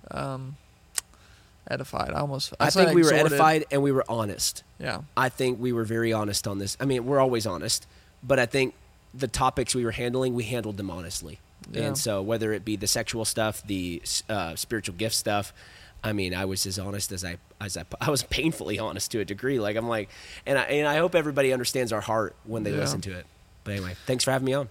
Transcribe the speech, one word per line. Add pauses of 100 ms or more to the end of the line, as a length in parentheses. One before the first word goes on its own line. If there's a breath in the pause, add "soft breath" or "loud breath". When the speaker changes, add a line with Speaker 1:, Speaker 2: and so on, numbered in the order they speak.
(120)
Speaker 1:
um, (1120 soft breath)
edified.
I
almost,
Speaker 2:
I
Speaker 1:
I
said
Speaker 2:
think
we
were
Speaker 1:
exhorted.
Speaker 2:
edified
and
we
were
honest. (160)
Speaker 1:
Yeah. (160)
Speaker 2:
I
think
we
were
very
honest
on
this.
I
mean,
we're
always
honest, (360 soft breath)
but
I
think (380)
the
topics
we
were
handling,
we
handled
them
honestly. (320)
Speaker 1:
Yeah.
Speaker 2:
And
so
whether
it
be
the
sexual
stuff,
the, (280)
uh,
spiritual
gift
stuff, (500 loud breath)
I
mean,
I
was
as
honest
as
I, (220)
as
I, (160)
I
was
painfully
honest
to
a
degree.
Like,
I'm
like, (360 loud breath)
and
I,
and
I
hope
everybody
understands
our
heart
when
they
Speaker 1:
Yeah.
Speaker 2:
listen
to
it. (380)
But
anyway, (100)
thanks
for
having
me
on.